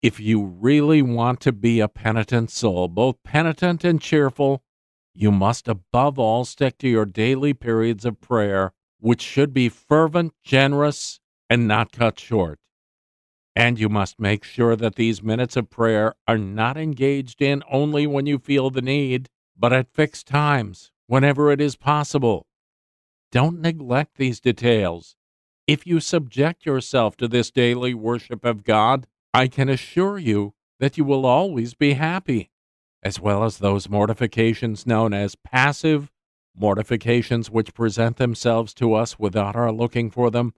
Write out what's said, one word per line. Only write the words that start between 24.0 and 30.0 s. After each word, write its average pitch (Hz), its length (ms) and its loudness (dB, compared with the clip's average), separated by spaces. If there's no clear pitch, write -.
these 123 220 -2
details. 107 760 0
If - 220 -2
you 170 120 2
subject 151 680 -2
yourself 127 520 -2
to 123 100 -4
this 117 240 0
daily 123 420 0
worship 117 500 -6
of 117 220 -2
God, 117 420 2
I 127 120 4
can 135 220 -2
assure 185 480 -2